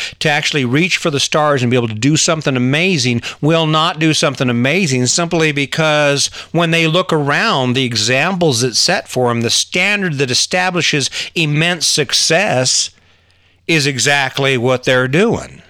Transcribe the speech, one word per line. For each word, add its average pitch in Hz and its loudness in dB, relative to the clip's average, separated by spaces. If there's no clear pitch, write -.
to 160 0
actually 143 0
reach 147 0
for - -4
the 143 -2
stars 147 0
and 123 0
be 123 2
able 117 0
to 110 -8
do 131 2
something 151 0
amazing, 127 0
will 165 2
not 156 0
do 160 2
something 135 0
amazing 131 0
simply 165 0
because 147 0
when 165 2
they 165 2
look 175 0
around, 151 0
the 135 0
examples 131 0
that 123 -2
set - -2
for 123 0
them, 117 0
the 117 0
standard 185 -2
that 135 -2
establishes 175 -2
immense 160 0
success 151 0
is 160 0
exactly 139 0
what 127 0
they're 127 2
doing. 190 0